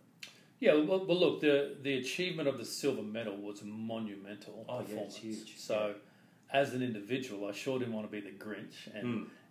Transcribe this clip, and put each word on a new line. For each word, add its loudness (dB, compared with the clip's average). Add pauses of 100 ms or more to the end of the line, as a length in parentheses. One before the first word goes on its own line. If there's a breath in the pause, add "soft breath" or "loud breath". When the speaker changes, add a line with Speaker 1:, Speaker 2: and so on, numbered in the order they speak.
(600 loud breath)
Speaker 1:
Yeah, 8
well, 6
well, 4
look, 6
the, 6
the 2
achievement -2
of 2
the -6
silver 0
medal -4
was -8
a -10
monumental -8
Speaker 2:
Oh, -4
yeah, -4
it's -8
Speaker 1:
performance. -6
Speaker 2:
huge. -10
Speaker 1:
So, 0 (580 loud breath)
Speaker 2:
Yeah. 4
Speaker 1:
as 2
an 0
individual, -4
I -4
sure -2
didn't -2
wanna -4
be -6
the -12
Grinch -12
and, -6 (200)
Speaker 2:
Mm. -12 (220 loud breath)